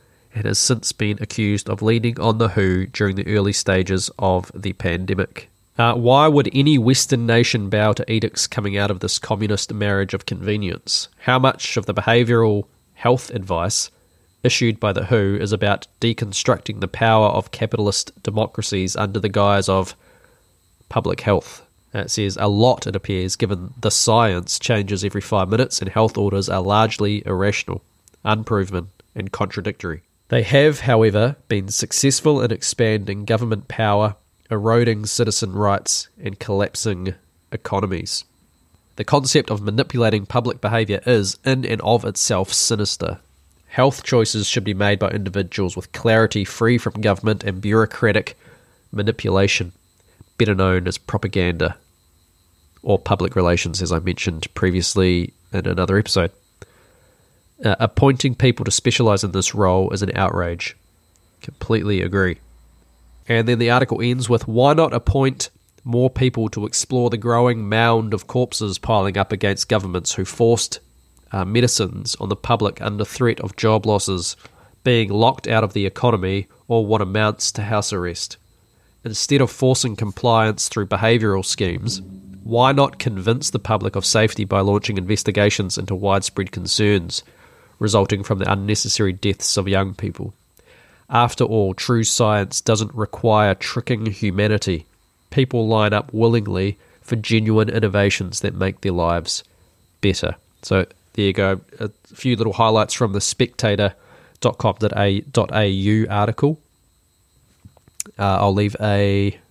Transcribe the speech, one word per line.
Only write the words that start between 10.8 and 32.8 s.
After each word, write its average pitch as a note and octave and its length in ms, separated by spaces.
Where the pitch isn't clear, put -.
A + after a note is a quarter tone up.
How B2+ 180
much - 400
of G#2+ 80
the G#2 80
behavioral A2+ 720
health B2+ 340
advice F#2+ 600
issued A#2 360
by G#2 140
the G2 120
who G2+ 340
is G2+ 140
about G2+ 320
deconstructing A2 800
the F#2+ 80
power A2 400
of G#2 240
capitalist G#2 600
democracies G#2 720
under G2+ 240
the G2+ 100
guise G2+ 400
of F#2+ 260
public F2+ 320
health? - 400
It G#2+ 160
says, G2+ 300
"A G#2 80
lot, A2 400
it G2 80
appears, F#2 400
given F#2+ 460
the G#2+ 100
science A2 680
changes G2+ 460
every G2+ 160
five G2 300
minutes A#2 320
and F#2+ 100
health A2+ 260
orders G2 300
are F#2+ 140
largely G#2 640
irrational, F#2+ 560
unproven, G2+ 640
and G2 200
contradictory." F#2+ 680
They B2 140
have, C#3+ 360
however, A2+ 560
been G2+ 180
successful C3+ 720
in A2+ 80
expanding G#2 760